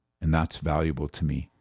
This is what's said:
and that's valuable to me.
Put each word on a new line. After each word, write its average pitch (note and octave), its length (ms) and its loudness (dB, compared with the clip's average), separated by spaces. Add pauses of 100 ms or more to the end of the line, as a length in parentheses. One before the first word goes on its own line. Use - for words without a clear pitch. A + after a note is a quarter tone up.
(200)
and D#2+ 140 2
that's D#2+ 220 2
valuable D#2 520 0
to - 160 -6
me. C#2+ 260 -2 (100)